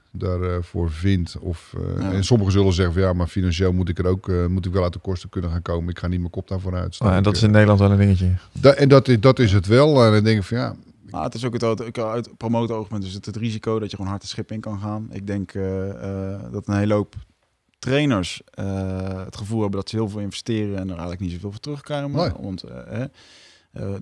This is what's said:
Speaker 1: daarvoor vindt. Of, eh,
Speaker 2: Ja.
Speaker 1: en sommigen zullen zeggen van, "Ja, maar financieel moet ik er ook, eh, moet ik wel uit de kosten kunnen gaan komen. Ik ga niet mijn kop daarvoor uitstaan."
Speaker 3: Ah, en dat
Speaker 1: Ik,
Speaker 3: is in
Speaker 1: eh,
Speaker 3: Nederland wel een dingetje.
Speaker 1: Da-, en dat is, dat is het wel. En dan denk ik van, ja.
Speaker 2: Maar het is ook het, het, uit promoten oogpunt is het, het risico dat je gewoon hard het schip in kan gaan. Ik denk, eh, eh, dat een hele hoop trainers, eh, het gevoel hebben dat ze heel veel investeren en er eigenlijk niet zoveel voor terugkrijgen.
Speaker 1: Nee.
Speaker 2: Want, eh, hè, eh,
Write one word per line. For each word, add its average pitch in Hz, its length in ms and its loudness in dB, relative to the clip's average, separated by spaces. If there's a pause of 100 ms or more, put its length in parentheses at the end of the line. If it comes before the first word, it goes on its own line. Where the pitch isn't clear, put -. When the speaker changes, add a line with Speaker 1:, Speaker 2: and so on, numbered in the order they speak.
(100)
Speaker 1:
daarvoor 90 800 -4
vindt. 87 500 -2
Of, - 360 -10
eh, 90 260 -4
Speaker 2:
Ja. 95 100 -2
Speaker 1:
en 95 120 0
sommigen 98 280 4
zullen 98 200 6
zeggen 87 220 2
van, 95 80 2
"Ja, 92 100 2
maar 87 140 0
financieel 92 460 0
moet 90 160 0
ik 87 100 -4
er 87 80 0
ook, 95 220 -2
eh, 87 180 0
moet 90 200 -2
ik 90 60 -4
wel 92 100 2
uit 87 100 0
de 90 60 -10
kosten 92 300 -8
kunnen 90 220 -4
gaan 85 120 -2
komen. 85 280 -2
Ik 87 80 -8
ga - 80 -6
niet 90 120 0
mijn 87 120 -4
kop - 180 -10
daarvoor 92 280 -6
uitstaan." 90 320 -2
Speaker 3:
Ah, 92 80 4
en 95 60 4
dat 101 100 4
Speaker 1:
Ik, 101 60 -2
Speaker 3:
is - 60 0
in 107 40 6
Speaker 1:
eh, 107 60 6
Speaker 3:
Nederland 104 260 8
wel 101 100 6
een 101 80 6
dingetje. 92 320 4 (220)
Speaker 1:
Da-, - 220 6
en 139 140 4
dat 135 200 8
is, 120 120 4
dat 131 180 6
is 113 140 4
het 95 140 4
wel. 131 380 6
En 110 80 8
dan 107 120 6
denk 110 140 4
ik 95 60 -2
van, 117 140 -4
ja. 127 160 -4 (360)
Speaker 2:
Maar 80 140 -6
het - 100 -6
is 113 100 -8
ook 120 80 -4
het, 117 100 -4
het, 113 360 -2
uit 113 380 -4
promoten 117 400 -2
oogpunt 104 280 -6
is 92 100 -10
het, 101 120 -12
het 107 100 -8
risico 110 420 -2
dat 107 120 -6
je 98 60 -12
gewoon 95 140 -6
hard 101 120 -6
het - 80 -14
schip - 220 -10
in 110 80 -8
kan 107 200 -8
gaan. 107 320 -8
Ik 101 140 -12
denk, 101 280 -6
eh, 95 340 -4 (460)
eh, 98 60 -12 (120)
dat 101 160 -10
een 101 80 0
hele 104 180 2
hoop 104 200 -2 (640)
trainers, 127 640 -2 (140)
eh, 95 680 -6
het 117 120 -16
gevoel 110 240 -6
hebben 101 200 -2
dat - 80 -8
ze - 80 -6
heel 110 120 -2
veel 104 120 -10
investeren 104 560 -6
en 95 80 -6
er 95 40 -6
eigenlijk 87 320 -8
niet 90 120 -4
zoveel 90 180 -10
voor 104 100 -14
terugkrijgen. 143 500 -8
Speaker 1:
Nee. 151 200 0 (100)
Speaker 2:
Want, 92 220 -10
eh, 60 140 -16 (120)
hè, 107 140 -8 (680)
eh, 101 300 -10